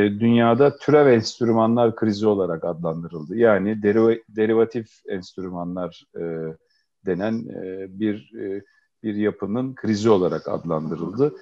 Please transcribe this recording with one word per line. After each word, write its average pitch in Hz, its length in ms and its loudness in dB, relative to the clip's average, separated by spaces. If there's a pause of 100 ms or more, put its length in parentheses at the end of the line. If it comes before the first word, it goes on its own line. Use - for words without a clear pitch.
(200)
dünyada 117 560 4
türev 147 300 4
enstrümanlar 113 920 2
krizi 107 300 0
olarak 90 380 0
adlandırıldı. 82 720 -6
Yani 107 460 2
deriva-, 113 460 2
derivatif 110 600 0 (200)
enstrümanlar, 90 960 -10 (120)
e, 80 380 -8 (520)
denen, 104 420 -4
e, 95 380 -12 (140)
bir, 107 380 -4
e, 101 240 -8 (400)
bir 107 120 -6
yapının 104 600 -4
krizi 107 360 0
olarak 87 380 2
adlandırıldı. 82 920 -4